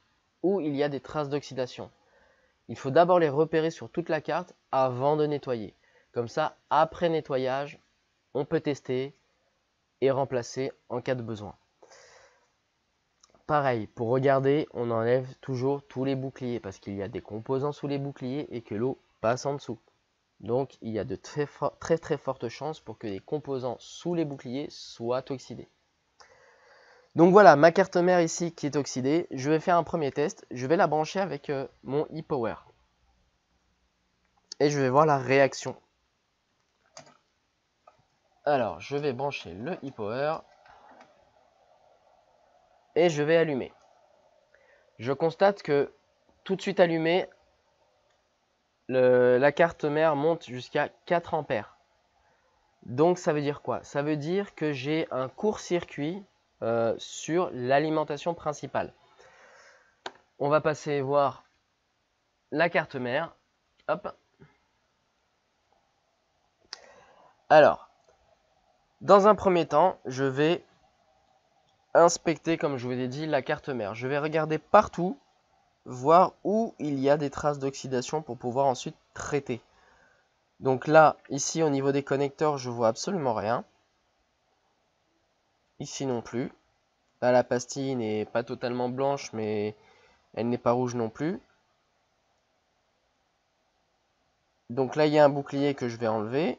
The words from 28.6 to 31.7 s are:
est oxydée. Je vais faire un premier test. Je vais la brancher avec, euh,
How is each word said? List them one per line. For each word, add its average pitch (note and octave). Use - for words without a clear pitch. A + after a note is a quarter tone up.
est C#3
oxydée. C#3
Je C3+
vais D#3
faire F3
un E3
premier D#3
test. D3+
Je B2
vais D3+
la F3
brancher D#3
avec, D3
euh, C3+